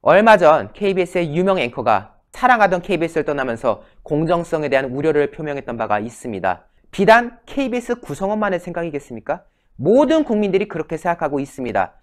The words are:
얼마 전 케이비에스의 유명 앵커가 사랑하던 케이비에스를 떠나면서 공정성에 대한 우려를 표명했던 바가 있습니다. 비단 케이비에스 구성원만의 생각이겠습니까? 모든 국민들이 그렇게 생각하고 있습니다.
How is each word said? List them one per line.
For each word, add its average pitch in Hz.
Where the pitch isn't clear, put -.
얼마 208
전 151
케이비에스의 180
유명 185
앵커가 117
사랑하던 208
케이비에스를 165
떠나면서 131
공정성에 160
대한 135
우려를 143
표명했던 143
바가 107
있습니다. 101
비단 226
케이비에스 247
구성원만의 196
생각이겠습니까? 160
모든 269
국민들이 208
그렇게 160
생각하고 160
있습니다. 117